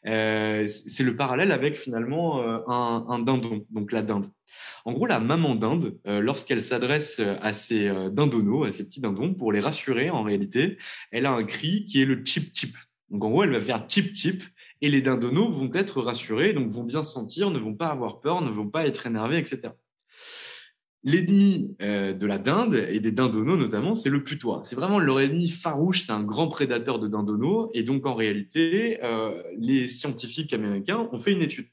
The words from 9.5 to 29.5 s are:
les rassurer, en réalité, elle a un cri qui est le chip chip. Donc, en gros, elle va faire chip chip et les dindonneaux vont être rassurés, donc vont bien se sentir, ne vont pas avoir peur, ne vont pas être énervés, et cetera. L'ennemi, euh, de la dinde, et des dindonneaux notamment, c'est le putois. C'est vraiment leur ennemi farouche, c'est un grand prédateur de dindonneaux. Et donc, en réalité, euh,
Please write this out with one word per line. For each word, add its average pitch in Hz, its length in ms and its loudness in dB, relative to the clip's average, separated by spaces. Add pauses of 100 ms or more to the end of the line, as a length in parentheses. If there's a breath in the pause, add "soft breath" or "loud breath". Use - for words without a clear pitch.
les 101 80 2
rassurer, 135 500 0
en 135 140 0
réalité, 104 540 0 (340 loud breath)
elle 120 140 -2
a 139 60 2
un 117 120 0
cri 180 420 -4
qui 135 160 2
est 135 40 6
le 131 200 0
chip - 300 -4
chip. - 200 -8 (340)
Donc, 101 140 -4
en 107 60 0
gros, 156 140 4
elle 165 80 4
va 113 100 2
faire 110 260 -4
chip - 280 0
chip 185 260 -2 (400 loud breath)
et 147 80 2
les 139 120 10
dindonneaux 135 500 4
vont 135 220 0
être 190 280 0
rassurés, 117 520 2
donc 131 160 0
vont 117 160 -4
bien 139 180 -2
se - 80 -6
sentir, 160 400 -2
ne 143 80 -2
vont 107 160 -4
pas 165 120 -2
avoir 127 340 -4
peur, 170 200 0
ne 135 80 0
vont 104 180 -2
pas 156 200 0
être - 180 -4
énervés, 117 340 0
et 147 60 -2
cetera. 117 300 -10 (1300 loud breath)
L'ennemi, 185 800 4
euh, 101 320 0
de 95 120 -4
la 101 120 0
dinde, 165 380 2 (140)
et 107 120 0
des 110 100 0
dindonneaux 123 460 2
notamment, 131 380 0
c'est 143 140 0
le 139 140 0
putois. 123 400 -4
C'est - 120 -10
vraiment 190 240 2
leur 135 200 4
ennemi 160 300 4
farouche, 170 540 0
c'est 117 100 -4
un 104 100 0
grand 110 240 0
prédateur 120 520 0
de 110 100 -2
dindonneaux. 110 640 0
Et 117 100 0
donc, 131 220 0
en 131 100 -2
réalité, 160 880 0
euh, 110 400 -2 (140)